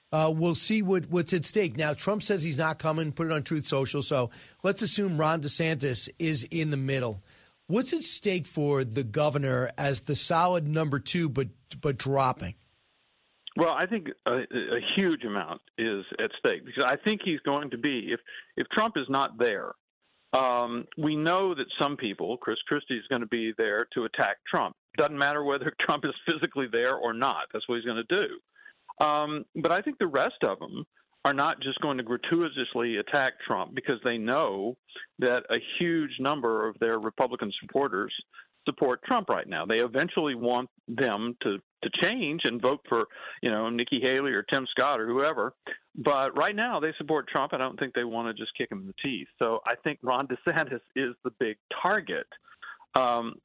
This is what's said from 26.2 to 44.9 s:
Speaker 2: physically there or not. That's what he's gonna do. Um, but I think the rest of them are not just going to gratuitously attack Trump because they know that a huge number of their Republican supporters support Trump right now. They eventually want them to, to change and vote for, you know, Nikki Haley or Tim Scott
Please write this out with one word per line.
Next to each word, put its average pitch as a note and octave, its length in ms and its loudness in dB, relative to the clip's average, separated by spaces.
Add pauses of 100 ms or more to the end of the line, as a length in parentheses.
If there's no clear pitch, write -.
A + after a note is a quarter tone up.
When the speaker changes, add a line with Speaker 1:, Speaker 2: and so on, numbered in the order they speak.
Speaker 2:
physically D#3 440 0
there A#2+ 260 2
or A2+ 180 0
not. A2+ 300 0 (100)
That's A2 160 -6
what A#2+ 60 0
he's A2+ 100 -4
gonna A#2 240 -2
do. - 960 -4
Um, D3+ 400 0 (100)
but E3 160 0
I F#3 100 2
think - 180 -6
the F#3+ 80 0
rest D3+ 360 -2
of G2+ 160 0
them - 240 -10 (400)
are C#3+ 100 4
not C#3+ 280 0
just C3+ 180 -4
going C#3+ 180 -2
to B2+ 60 -4
gratuitously B2 920 0
attack C3 360 2 (140)
Trump F#2 260 -2
because B2+ 300 -2
they A#2 140 0
know A2+ 580 0 (440)
that B2 300 4
a A#2 80 2 (220)
huge E3 400 0
number A#2+ 480 2
of G#2 120 -8
their A2+ 200 2
Republican A2+ 640 0
supporters G#2+ 520 -2 (520)
support C3+ 380 0
Trump A#3 260 2
right F#2+ 180 0
now. E2 180 -4
They A2+ 140 4
eventually C#3 560 0
want A#2+ 340 0 (180)
them A#2 560 0
to, G2+ 140 0 (260)
to - 60 -4 (120)
change F3 420 0
and A#2+ 180 -2
vote C3 280 2
for, A2+ 160 2 (360)
you A#2 100 2
know, A2 180 0
Nikki A#2+ 320 0
Haley C3 300 2
or G#2+ 120 0
Tim C3+ 280 0
Scott C3 280 2